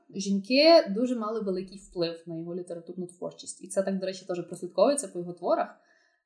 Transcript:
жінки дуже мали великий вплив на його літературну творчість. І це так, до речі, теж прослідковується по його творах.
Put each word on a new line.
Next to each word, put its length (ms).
жінки 760
дуже 260
мали 240
великий 380
вплив 500
на 100
його 180
літературну 520
творчість. 560
І 40
це 160
так, 160
до 60
речі, 220
теж 200
прослідковується 600
по 120
його 140
творах. 360